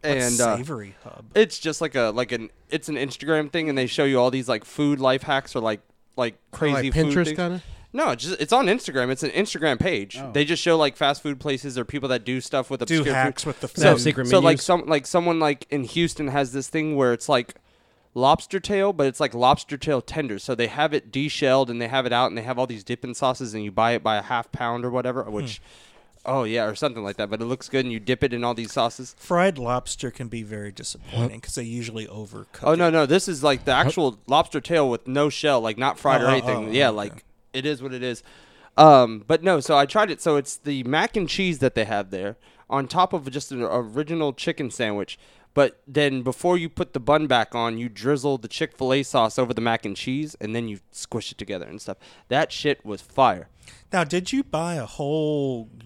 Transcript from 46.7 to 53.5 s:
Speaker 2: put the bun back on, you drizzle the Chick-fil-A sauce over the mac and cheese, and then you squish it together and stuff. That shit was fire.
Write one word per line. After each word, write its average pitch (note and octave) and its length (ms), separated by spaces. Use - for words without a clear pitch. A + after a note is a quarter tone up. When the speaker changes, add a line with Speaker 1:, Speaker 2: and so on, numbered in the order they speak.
Speaker 2:
put - 240
the C#3+ 60
bun D3+ 260
back B2 280
on, A#2 220
you A#2 140
drizzle C3 480
the A2 100
Chick-fil-A C3+ 540
sauce A#2 360
over B2 140
the A2 80
mac A#2 240
and G2+ 100
cheese, D3 460
and G#2+ 160
then A#2 100
you G#2 120
squish - 380
it - 60
together F#2+ 300
and F#2 120
stuff. - 200
That C#3 220
shit - 340
was G#2 160
fire. G#2 460